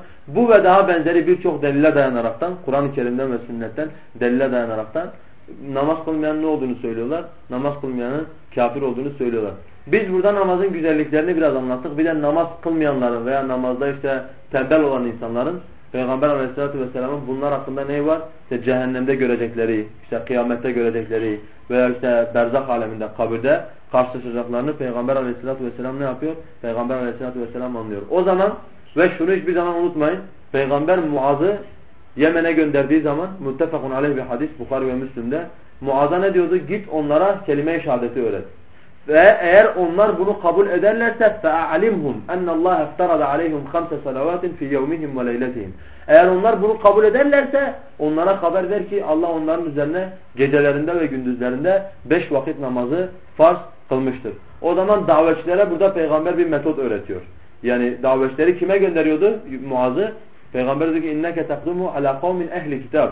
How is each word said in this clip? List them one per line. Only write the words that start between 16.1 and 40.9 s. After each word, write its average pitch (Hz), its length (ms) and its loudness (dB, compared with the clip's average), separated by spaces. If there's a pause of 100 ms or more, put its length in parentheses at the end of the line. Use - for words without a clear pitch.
aleyhissalatü 139 520 -2
vesselamın 131 480 -6
bunlar 139 240 -2
hakkında 135 320 -6
neyi 143 220 -2
var? 160 140 0 (220)
İşte 117 220 -6
cehennemde 127 500 0
görecekleri, 113 720 0 (160)
işte 113 240 -6
kıyamette 123 460 -2
görecekleri 110 680 -2 (300)
veya 123 180 4
işte 123 460 0
berzah 123 340 0
aleminde, 110 480 -4
kabirde 117 440 0 (320)
karşılaşacaklarını 123 840 -2
Peygamber 127 400 -2
aleyhissalatü 127 480 -4
vesselam 123 360 -8
ne 143 40 -4
yapıyor? 139 280 -4 (300)
Peygamber 120 340 -4
aleyhissalatü 123 440 -6
vesselam 120 360 -8
anlıyor. 107 340 -8
O 175 120 2
zaman 190 320 2 (420)
ve 175 120 4 (100)
şunu 170 140 0
hiçbir 175 220 -2
zaman 175 200 -2
unutmayın. 170 440 0 (340)
Peygamber 143 460 2
Muaz'ı 147 580 0 (600)
Yemen'e 165 360 2
gönderdiği 151 480 2
zaman 151 280 -2 (120)
muttefakun 135 500 -4
aleyh 139 260 0
bir 131 60 -4
hadis, 127 260 -4 (100)
Bukhari 131 280 -4
ve 127 80 -2
Müslim'de. 131 480 -6 (380)
Muaz'a 143 380 2
ne 190 160 2
diyordu? 175 220 2
"Git 180 360 -4
onlara 156 540 0
kelime-i 156 340 0
şehadeti 123 420 -2
öğret. 98 220 -2 (640)
Ve 165 320 8
eğer 185 360 8
onlar 180 420 2
bunu 196 220 0
kabul 175 280 4
ederlerse 214 760 2